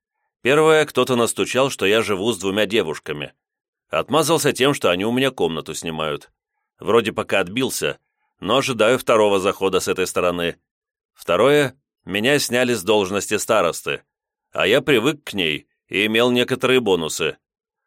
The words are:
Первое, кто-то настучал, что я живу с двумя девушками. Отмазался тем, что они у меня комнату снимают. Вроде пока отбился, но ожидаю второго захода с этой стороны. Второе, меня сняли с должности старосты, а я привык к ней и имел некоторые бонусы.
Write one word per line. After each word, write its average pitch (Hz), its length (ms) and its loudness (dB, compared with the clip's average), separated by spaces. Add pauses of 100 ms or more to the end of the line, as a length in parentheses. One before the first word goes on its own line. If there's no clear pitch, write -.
(420)
Первое, 156 440 4
кто-то 127 300 0
настучал, 117 540 0
что - 160 -4
я 107 160 2
живу 101 300 -2
с 104 60 -4
двумя 98 280 0
девушками. 78 680 -4 (560)
Отмазался 143 640 0
тем, 139 200 2
что 117 160 0
они 90 140 0
у 113 80 -2
меня 131 200 0
комнату 80 420 -4
снимают. 78 560 -6 (500)
Вроде 107 320 2
пока 101 280 -2
отбился, 95 600 -4 (400)
но 104 180 0
ожидаю 127 420 2
второго 104 400 2
захода 92 400 0
с - 80 -4
этой 92 180 -2
стороны. 87 540 -2 (540)
Второе, 131 680 0 (260)
меня 107 340 0
сняли 123 340 0
с 104 100 -4
должности 101 540 0
старосты, 87 640 -2 (480)
а 85 160 -2
я 123 140 2
привык 147 420 0
к - 100 -12
ней 82 340 -4 (200)
и 98 180 -2
имел 113 260 2
некоторые 123 480 0
бонусы. 82 580 -2 (500)